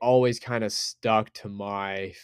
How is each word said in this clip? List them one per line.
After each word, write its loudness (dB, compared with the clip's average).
always 4
kinda -4
stuck 0
to -14
my -6